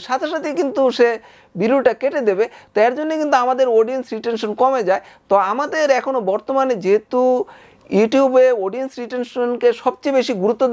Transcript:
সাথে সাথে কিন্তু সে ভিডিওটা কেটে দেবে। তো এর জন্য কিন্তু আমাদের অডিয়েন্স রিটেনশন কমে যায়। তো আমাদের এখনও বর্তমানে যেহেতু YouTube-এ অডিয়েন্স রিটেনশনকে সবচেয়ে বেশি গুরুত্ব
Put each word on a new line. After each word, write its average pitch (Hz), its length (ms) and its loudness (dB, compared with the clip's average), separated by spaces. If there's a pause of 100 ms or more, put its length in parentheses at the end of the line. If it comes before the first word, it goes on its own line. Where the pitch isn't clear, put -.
সাথে 269 240 -4
সাথে 311 140 -6 (120)
কিন্তু 277 220 -2 (160)
সে 240 120 4 (520)
ভিডিওটা 247 400 2
কেটে 285 280 -2
দেবে। 196 160 0 (280)
তো - 40 -2 (100)
এর 247 100 0
জন্য 311 140 -4 (100)
কিন্তু 294 220 0
আমাদের 254 240 2 (120)
অডিয়েন্স 247 260 -2 (100)
রিটেনশন 220 360 -4 (100)
কমে 262 280 2
যায়। 190 120 0 (280)
তো 196 60 4 (160)
আমাদের 302 340 -2 (140)
এখনও 254 220 -4 (100)
বর্তমানে 262 420 -2 (120)
যেহেতু 214 360 0 (800)
YouTube-এ 254 480 4 (180)
অডিয়েন্স 254 260 -6 (100)
রিটেনশনকে 240 680 -2 (140)
সবচেয়ে 269 360 -2
বেশি 247 140 -2 (100)
গুরুত্ব 240 300 0